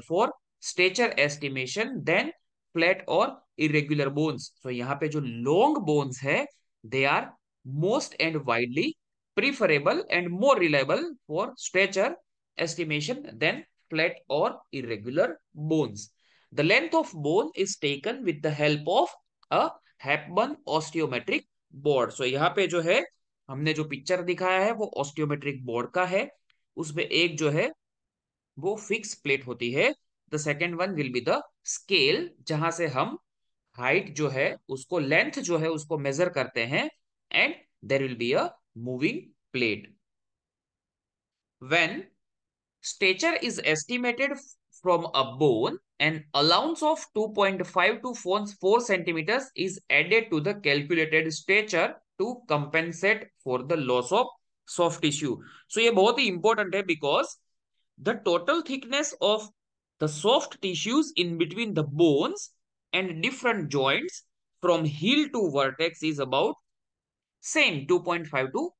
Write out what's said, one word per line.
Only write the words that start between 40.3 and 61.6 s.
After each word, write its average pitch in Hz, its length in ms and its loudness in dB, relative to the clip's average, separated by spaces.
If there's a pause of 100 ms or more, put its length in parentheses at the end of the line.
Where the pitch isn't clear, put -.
When 165 480 0 (720)
stature 202 600 0
is 202 220 -4
estimated 240 680 -2
f-, 269 80 -8 (420)
from 170 320 2
a 123 240 0
bone, 143 400 4 (220)
an 156 240 0 (100)
allowance 180 480 2
of 311 320 0
two 214 220 0
point 196 320 2
five 196 340 2
to 247 140 -6
four, 202 320 -2 (120)
four 208 220 4
centimeters 185 640 -2 (100)
is 190 240 -4 (100)
added 185 420 2
to 156 100 2
the 196 140 -2
calculated 156 760 2
stature 196 640 0 (240)
to 240 280 -4
compensate 165 800 0 (160)
for 127 200 -2
the 160 140 0
loss 127 340 0
of 226 140 4 (400)
soft 170 360 0
tissue. 143 360 0 (300)
So - 120 -2
ये 233 120 6
बहुत 220 260 6
ही 269 100 2
important 196 460 2
है 196 140 -2
because 156 500 0 (640)
the 208 120 0 (120)
total 185 360 2
thickness 269 600 -4
of 214 260 0 (520)
the 156 80 0
soft 196 540 0
tissues 208 540 0
in 170 220 -2
between 175 380 -2